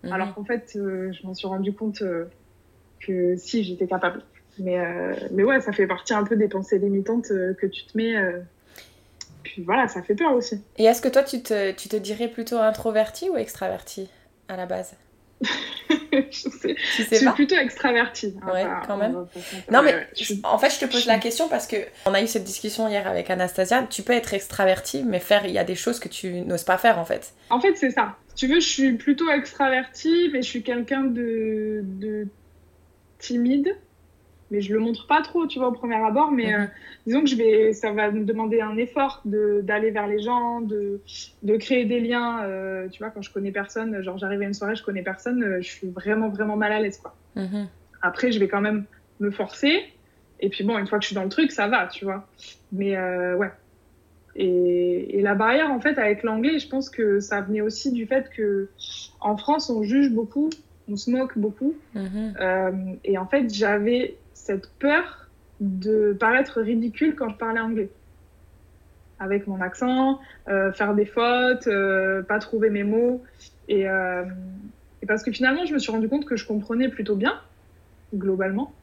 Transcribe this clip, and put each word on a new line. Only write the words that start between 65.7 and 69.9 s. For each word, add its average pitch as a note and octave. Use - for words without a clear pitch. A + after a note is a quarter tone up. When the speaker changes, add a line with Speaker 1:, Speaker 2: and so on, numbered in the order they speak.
Speaker 2:
paraître B3
ridicule A#3
quand A#3+
je G#3
parlais A3+
anglais. A3+
Avec G3+
mon F#3+
accent, B3+